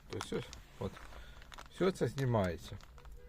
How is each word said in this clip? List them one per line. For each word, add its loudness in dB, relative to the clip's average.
Тобто, 0
ось, 0
от, 0
все 6
це 2
знімається. 4